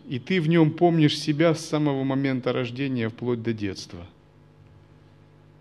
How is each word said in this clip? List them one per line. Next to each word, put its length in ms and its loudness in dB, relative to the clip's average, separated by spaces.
и 100 -6
ты 220 0
в 80 -2
нём 220 6
помнишь 480 4
себя 360 2
с 120 -10
самого 380 0
момента 480 0
рождения 560 -4
вплоть 340 -4
до 100 -2
детства. 540 -8